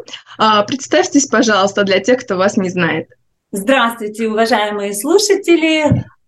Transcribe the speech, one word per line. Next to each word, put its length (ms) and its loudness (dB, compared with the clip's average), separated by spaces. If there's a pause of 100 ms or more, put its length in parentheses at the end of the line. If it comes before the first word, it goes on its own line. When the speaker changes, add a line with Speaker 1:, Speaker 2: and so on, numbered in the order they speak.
(380)
Speaker 1:
А, 260 2
представьтесь, 640 0
пожалуйста, 580 2
для 160 2
тех, 200 2
кто 160 -6
вас 220 0
не 120 0
знает. 380 -2 (440)
Speaker 2:
Здравствуйте, 760 -2
уважаемые 680 -2
слушатели. 1120 2 (220)